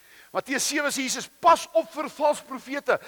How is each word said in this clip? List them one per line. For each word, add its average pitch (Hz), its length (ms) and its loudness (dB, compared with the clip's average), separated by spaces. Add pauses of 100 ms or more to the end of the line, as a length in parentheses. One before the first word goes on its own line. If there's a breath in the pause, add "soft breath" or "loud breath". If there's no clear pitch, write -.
(300 loud breath)
Matteus 247 360 -4
sewe 285 240 -2
sê 262 120 -6
Jesus, - 260 -6 (120)
"Pas 330 320 4
op 320 200 -2
vir 294 160 -6
valse 294 360 0
profete. 254 640 -4